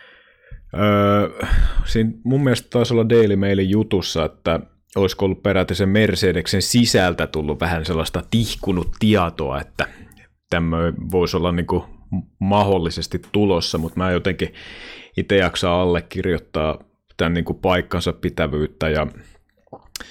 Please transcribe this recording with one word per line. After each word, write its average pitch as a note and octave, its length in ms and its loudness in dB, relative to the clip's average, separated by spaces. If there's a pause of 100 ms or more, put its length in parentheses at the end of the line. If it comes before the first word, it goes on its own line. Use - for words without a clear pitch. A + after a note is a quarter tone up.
(720)
öö, G2+ 560 4 (560)
siinä A2+ 260 0 (120)
mun C3+ 200 0
mielestä B2 260 0
taisi A#2 240 0
olla A2+ 160 2
Daily A2+ 260 6
Mailin G2 340 2
jutussa, G2 560 0
että E2 340 -2 (360)
olisiko G2 300 0
ollut F#2+ 180 -2
peräti F#2+ 320 0
sen F#2+ 140 0
Mercedeksen F#2+ 720 0
sisältä F2+ 680 2
tullut D2+ 320 -4
vähän E2 260 -4
sellaista E2 460 -4
tihkunut G2 680 -2
tietoa, E2+ 600 0
että - 260 -6 (640)
tämmöinen E2 440 0 (180)
voisi F2+ 260 0
olla F2 140 0
niinku F2 340 -2 (540)
mahdollisesti F#2+ 840 0 (100)
tulossa, G2 460 2
mut D#2+ 180 -6
mä F#2 160 0
jotenkin F2 420 -2 (640)
ite G2 200 2
jaksaa F2+ 440 2
allekirjoittaa E2+ 960 -2 (380)
tän E2+ 160 0
niinku E2+ 200 -2
paikkansa F2+ 600 -2
pitävyyttä D#2 760 -4
ja, D2+ 180 -2 (1040)